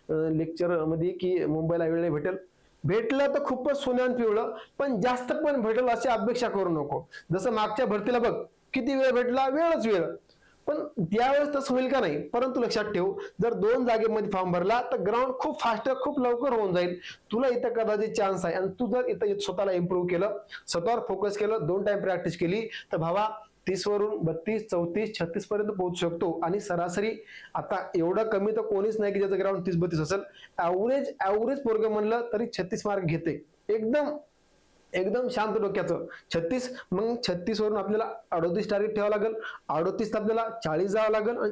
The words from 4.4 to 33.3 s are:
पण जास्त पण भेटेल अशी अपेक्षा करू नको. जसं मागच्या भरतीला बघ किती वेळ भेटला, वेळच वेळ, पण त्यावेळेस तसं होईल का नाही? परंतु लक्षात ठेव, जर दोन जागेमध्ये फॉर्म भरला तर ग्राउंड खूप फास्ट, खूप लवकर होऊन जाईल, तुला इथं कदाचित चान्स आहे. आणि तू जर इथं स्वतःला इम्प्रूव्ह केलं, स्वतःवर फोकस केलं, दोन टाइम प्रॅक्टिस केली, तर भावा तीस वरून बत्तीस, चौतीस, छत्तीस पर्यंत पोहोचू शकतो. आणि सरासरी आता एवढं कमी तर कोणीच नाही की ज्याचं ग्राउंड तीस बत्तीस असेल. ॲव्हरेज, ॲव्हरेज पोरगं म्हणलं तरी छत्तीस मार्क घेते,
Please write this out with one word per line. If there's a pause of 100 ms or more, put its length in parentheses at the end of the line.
पण
जास्त
पण
भेटेल
अशी
अपेक्षा
करू
नको. (340)
जसं
मागच्या
भरतीला
बघ (400)
किती
वेळ
भेटला,
वेळच
वेळ, (640)
पण (140)
त्यावेळेस
तसं
होईल
का
नाही?
परंतु
लक्षात
ठेव, (280)
जर
दोन
जागेमध्ये
फॉर्म
भरला (100)
तर
ग्राउंड
खूप
फास्ट, (120)
खूप
लवकर
होऊन
जाईल, (340)
तुला
इथं
कदाचित
चान्स
आहे.
आणि (120)
तू
जर
इथं
स्वतःला
इम्प्रूव्ह
केलं, (300)
स्वतःवर
फोकस
केलं,
दोन
टाइम
प्रॅक्टिस
केली, (300)
तर
भावा (400)
तीस
वरून
बत्तीस,
चौतीस,
छत्तीस
पर्यंत
पोहोचू
शकतो.
आणि
सरासरी (440)
आता (180)
एवढं
कमी
तर
कोणीच
नाही
की
ज्याचं
ग्राउंड
तीस
बत्तीस
असेल. (340)
ॲव्हरेज, (100)
ॲव्हरेज
पोरगं
म्हणलं
तरी
छत्तीस
मार्क
घेते, (280)